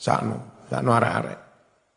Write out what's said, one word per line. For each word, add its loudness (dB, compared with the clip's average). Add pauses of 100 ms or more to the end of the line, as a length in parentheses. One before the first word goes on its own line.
Sakno, -2
sakno 0
arek-arek. 0 (580)